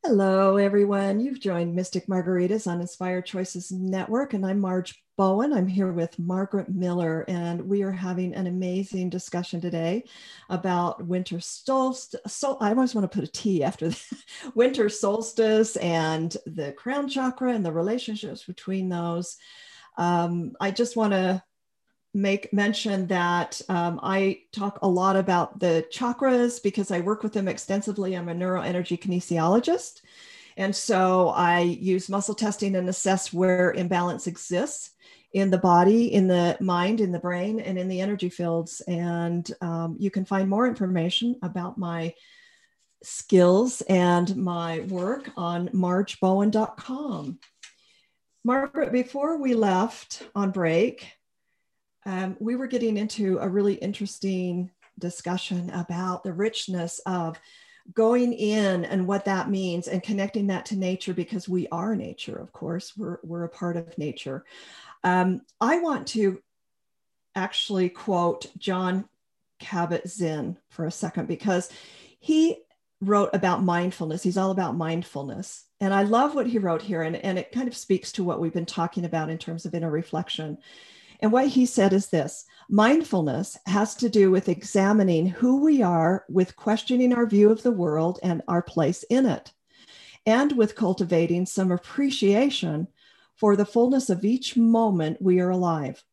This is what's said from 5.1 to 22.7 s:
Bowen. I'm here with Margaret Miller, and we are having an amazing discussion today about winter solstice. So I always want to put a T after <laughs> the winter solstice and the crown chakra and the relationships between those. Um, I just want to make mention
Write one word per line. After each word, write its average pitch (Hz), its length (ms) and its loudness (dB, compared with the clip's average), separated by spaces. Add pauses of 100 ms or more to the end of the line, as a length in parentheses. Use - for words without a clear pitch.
Bowen. 196 340 4
I'm 190 160 2
here 190 240 0
with 170 260 -4
Margaret 185 520 -4
Miller, 175 580 -2
and 170 400 -4
we 202 140 0
are 196 100 -2
having 180 420 -4
an 185 140 -4
amazing 185 600 -4
discussion 180 500 -6
today 170 460 -4 (440)
about 175 560 -2
winter 180 360 -4
solstice. 262 840 -4
So 277 340 -4
I 208 80 2
always 247 260 0
want 196 160 0
to - 20 -20
put 180 140 -4
a - 40 -14
T 190 340 0
after 165 240 -2
<laughs> - 0 -
the - 160 -6 (500)
winter 240 320 4
solstice 220 880 2
and 160 680 0
the 156 260 -8
crown 277 380 -6
chakra 254 420 -2
and 208 140 -2
the 160 80 -2
relationships 214 720 -4
between 190 420 -6
those. 170 480 -4 (600)
Um, 175 640 0
I 196 100 0
just 240 240 -2
want 214 160 2
to 185 320 0 (680)
make 196 380 0
mention 202 560 0